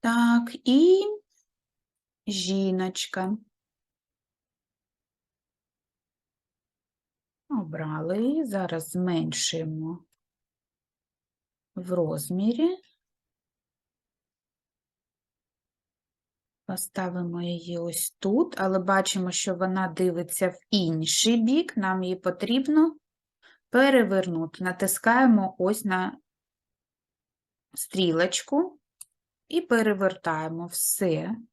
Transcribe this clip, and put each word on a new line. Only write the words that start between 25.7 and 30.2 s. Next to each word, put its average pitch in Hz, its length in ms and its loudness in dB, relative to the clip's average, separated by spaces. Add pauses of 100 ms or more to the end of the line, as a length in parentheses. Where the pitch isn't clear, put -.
на 185 320 -2 (1600)
стрілочку 185 1080 0 (680)
і 330 120 -2
перевертаємо 185 1080 0